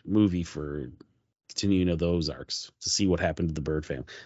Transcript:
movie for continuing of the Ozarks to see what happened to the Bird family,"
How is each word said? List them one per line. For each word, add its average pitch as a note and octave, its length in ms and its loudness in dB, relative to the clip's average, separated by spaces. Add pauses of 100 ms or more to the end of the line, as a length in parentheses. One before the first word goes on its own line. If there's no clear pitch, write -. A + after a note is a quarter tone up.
movie F#2 360 4
for D2 440 -6 (600)
continuing F#2+ 400 2
of E2 100 2
the E2+ 80 0
Ozarks D#2+ 640 -2 (120)
to - 80 -6
see G2+ 180 2
what F2 100 4
happened E2+ 300 0
to D#2 60 -2
the D#2 60 -4
Bird D#2 240 -2
family," C2 200 -6 (220)